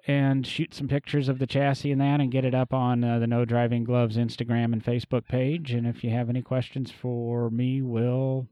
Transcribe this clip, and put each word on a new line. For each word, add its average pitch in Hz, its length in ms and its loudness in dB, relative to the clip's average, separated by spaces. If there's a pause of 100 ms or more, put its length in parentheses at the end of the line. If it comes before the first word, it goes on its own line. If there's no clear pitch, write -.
and 135 400 2
shoot - 280 -4
some 139 120 -6
pictures 135 420 0
of 131 100 0
the 131 80 0
chassis 139 440 0
and 135 100 2
that 143 200 2
and 131 100 2
get 131 140 0
it 127 100 2
up 127 200 0
on, 123 280 2
uh, 117 160 2
the 117 80 2
No 117 180 2
Driving 120 380 2
Gloves 117 360 2
Instagram 117 560 0
and 110 100 -2
Facebook 120 420 -2
page. 135 460 -2
And 120 140 0
if 117 180 -4
you 113 60 0
have 117 180 -2
any 123 140 -2
questions 127 500 -4
for 120 580 -4
me, 127 320 0
Will, 127 680 0